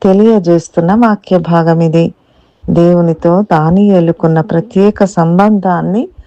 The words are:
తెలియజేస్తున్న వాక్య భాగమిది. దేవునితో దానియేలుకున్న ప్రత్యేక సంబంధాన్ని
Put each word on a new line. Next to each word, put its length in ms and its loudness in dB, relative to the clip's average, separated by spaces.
తెలియజేస్తున్న 880 0
వాక్య 440 0
భాగమిది. 760 0
దేవునితో 720 0
దానియేలుకున్న 1000 0
ప్రత్యేక 640 -2
సంబంధాన్ని 1040 -2